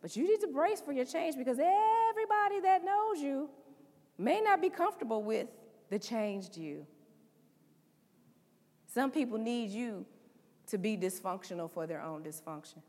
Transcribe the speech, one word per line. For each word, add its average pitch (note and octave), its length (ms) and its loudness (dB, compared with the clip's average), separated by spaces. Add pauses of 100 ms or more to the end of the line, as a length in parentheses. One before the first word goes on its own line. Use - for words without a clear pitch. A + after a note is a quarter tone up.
but E3+ 140 -10
you C4+ 120 0
need G#4 140 6
to G4+ 60 0
brace D#4+ 340 2
for C#4+ 100 -6
your B3+ 140 0
change D#4+ 300 -2
because B3+ 240 0
everybody G#4 1000 4
that F#4 220 4
knows G4+ 360 0
you C#4 300 -2 (680)
may C#4+ 220 2
not G4+ 220 4
be F4+ 80 2
comfortable B3+ 540 -2
with A3 240 -2 (420)
the G3+ 80 -2
changed G3+ 600 -4
you. D3+ 280 -8 (2000)
Some C4 240 0
people B3 260 0
need A3+ 340 -2
you A3 340 -6 (640)
to G#3+ 100 -4
be G#3+ 180 0
dysfunctional F#3 760 -4
for D#3+ 180 -6
their D#3+ 140 -8
own D#3 220 -8
dysfunction. D#3 640 -14